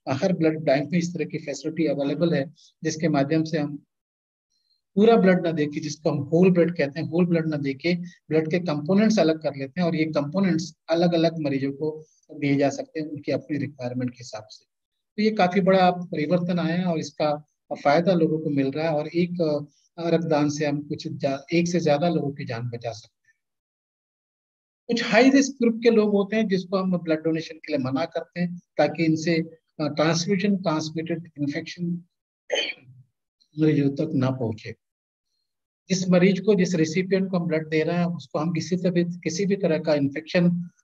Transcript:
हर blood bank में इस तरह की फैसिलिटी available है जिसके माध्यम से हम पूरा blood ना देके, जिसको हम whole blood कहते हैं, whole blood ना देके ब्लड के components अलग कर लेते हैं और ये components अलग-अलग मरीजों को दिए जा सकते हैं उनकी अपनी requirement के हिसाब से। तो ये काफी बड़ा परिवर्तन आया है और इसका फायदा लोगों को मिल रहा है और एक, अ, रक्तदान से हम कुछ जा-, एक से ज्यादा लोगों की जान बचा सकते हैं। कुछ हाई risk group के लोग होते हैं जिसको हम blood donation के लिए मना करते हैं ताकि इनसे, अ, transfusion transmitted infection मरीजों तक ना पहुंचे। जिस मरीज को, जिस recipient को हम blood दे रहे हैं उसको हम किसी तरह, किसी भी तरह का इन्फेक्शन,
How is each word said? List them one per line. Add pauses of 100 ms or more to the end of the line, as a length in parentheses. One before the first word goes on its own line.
हर
blood
bank
में
इस
तरह
की
फैसिलिटी
available
है (300)
जिसके
माध्यम
से
हम (1120)
पूरा
blood
ना
देके,
जिसको
हम
whole
blood
कहते
हैं,
whole
blood
ना
देके
ब्लड
के
components
अलग
कर
लेते
हैं
और
ये
components (140)
अलग-अलग
मरीजों
को (260)
दिए
जा
सकते
हैं
उनकी
अपनी
requirement
के
हिसाब
से। (460)
तो
ये
काफी
बड़ा
परिवर्तन
आया
है
और
इसका (280)
फायदा
लोगों
को
मिल
रहा
है
और
एक, (580)
अ,
रक्तदान
से
हम
कुछ
जा-,
एक
से
ज्यादा
लोगों
की
जान
बचा
सकते
हैं। (1500)
कुछ
हाई
risk (100)
group
के
लोग
होते
हैं
जिसको
हम
blood
donation
के
लिए
मना
करते
हैं (160)
ताकि
इनसे, (420)
अ,
transfusion
transmitted
infection (1500)
मरीजों
तक
ना
पहुंचे। (1120)
जिस
मरीज
को,
जिस
recipient
को
हम
blood
दे
रहे
हैं
उसको
हम
किसी
तरह,
किसी
भी
तरह
का
इन्फेक्शन, (140)